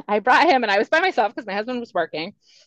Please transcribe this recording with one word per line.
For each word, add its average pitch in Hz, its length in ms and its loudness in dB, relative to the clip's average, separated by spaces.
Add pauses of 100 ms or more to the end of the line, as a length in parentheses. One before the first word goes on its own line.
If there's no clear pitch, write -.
I 208 120 0
brought 254 300 4
him, 262 140 2
and 214 80 -2
I 196 60 2
was - 120 0
by 320 100 2
myself 262 360 0
'cause 262 100 -12
my 190 80 -8
husband 233 260 -6
was 233 140 -14
working. 170 400 -6 (340)